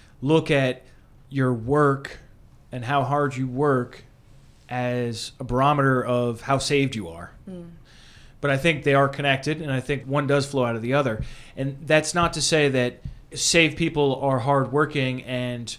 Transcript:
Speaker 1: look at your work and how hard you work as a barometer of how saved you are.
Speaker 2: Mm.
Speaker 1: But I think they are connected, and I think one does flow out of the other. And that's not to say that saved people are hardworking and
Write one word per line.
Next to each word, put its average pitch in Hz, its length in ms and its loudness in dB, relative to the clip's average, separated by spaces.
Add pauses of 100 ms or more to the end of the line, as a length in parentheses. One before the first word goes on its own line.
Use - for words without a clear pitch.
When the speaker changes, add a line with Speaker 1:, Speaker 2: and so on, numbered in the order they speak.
(200)
Speaker 1:
look 156 300 2
at 135 320 2 (460)
your 131 260 0
work 139 640 0 (520)
and 123 140 -8
how 139 200 0
hard 143 300 0
you 131 120 -4
work 127 580 0 (640)
as 123 720 -4
a 135 40 -8
barometer 135 600 2
of 120 380 0
how 139 160 0
saved 139 360 0
you 98 140 -6
are. 85 240 -14 (160)
Speaker 2:
Mm. 175 220 -14 (720)
Speaker 1:
But 143 80 0
I 135 80 0
think 151 260 0
they 139 100 4
are 139 140 6
connected, 143 540 -2
and 143 100 -4
I 127 80 0
think 135 240 -4
one 139 220 -2
does 139 180 2
flow 135 220 0
out 117 100 -2
of 110 60 -6
the 120 100 -2
other. 131 300 0 (340)
And 139 300 -6
that's 156 280 2
not 170 200 0
to 151 80 -2
say 147 260 4
that 123 320 0 (320)
saved 156 460 2
people 147 420 0
are 135 200 0
hardworking 135 840 0
and 123 560 -6